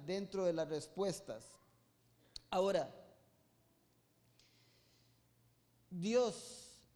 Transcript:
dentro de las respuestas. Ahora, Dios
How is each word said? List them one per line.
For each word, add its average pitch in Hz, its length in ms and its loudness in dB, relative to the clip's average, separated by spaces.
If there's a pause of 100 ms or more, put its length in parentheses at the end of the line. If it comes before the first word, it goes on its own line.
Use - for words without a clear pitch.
dentro 190 380 -2
de 175 80 4
las 160 160 -2
respuestas. 151 760 -4 (1080)
Ahora, 185 440 2 (3000)
Dios 208 920 0 (160)